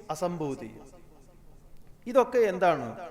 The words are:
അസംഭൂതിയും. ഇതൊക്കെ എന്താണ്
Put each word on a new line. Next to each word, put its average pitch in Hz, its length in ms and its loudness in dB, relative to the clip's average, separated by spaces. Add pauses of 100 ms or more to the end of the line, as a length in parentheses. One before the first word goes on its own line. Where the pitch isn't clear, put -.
(100)
അസംഭൂതിയും. 147 760 -6 (1200)
ഇതൊക്കെ 247 320 4
എന്താണ് 175 580 2 (140)